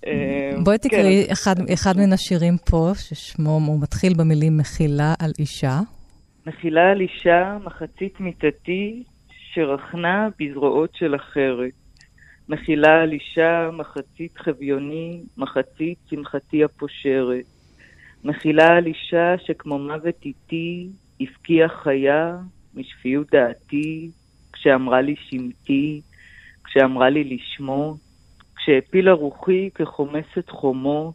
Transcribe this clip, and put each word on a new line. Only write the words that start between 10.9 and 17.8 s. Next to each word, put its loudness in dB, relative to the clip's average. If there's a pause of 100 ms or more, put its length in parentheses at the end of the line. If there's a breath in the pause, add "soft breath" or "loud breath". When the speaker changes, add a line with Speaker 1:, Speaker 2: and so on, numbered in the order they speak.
Speaker 1:
של -2
אחרת. -4 (760 soft breath)
מחילה 4
על 0
אישה, 0
מחצית -14
חביוני, -6 (160)
מחצית -6 (120)
שמחתי -4
הפושרת. -4 (760 soft breath)